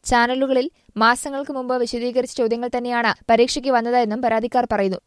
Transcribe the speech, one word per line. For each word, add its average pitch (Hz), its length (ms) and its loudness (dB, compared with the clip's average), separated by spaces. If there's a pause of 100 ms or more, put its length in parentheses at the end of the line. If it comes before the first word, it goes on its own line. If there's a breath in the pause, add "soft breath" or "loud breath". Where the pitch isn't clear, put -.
ചാനലുകളിൽ 254 600 2 (300 soft breath)
മാസങ്ങൾക്ക് 269 560 0
മുമ്പ് 254 240 -4
വിശദീകരിച്ച 247 600 -2
ചോദ്യങ്ങൾ 233 320 -2
തന്നെയാണ് 240 440 -2 (120)
പരീക്ഷയ്ക്ക് 247 460 2
വന്നതെന്നും 240 520 2
പരാതിക്കാർ 233 440 0
പറയുന്നു. 196 400 -2